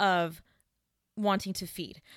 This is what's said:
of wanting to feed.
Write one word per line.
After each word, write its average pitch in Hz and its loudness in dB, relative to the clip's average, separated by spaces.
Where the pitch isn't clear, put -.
of 175 2
wanting 196 0
to 180 -8
feed. - -12